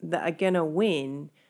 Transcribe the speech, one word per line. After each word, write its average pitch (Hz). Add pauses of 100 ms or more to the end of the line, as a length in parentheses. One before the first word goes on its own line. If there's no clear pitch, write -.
that 165
are -
gonna 185
win 151 (200)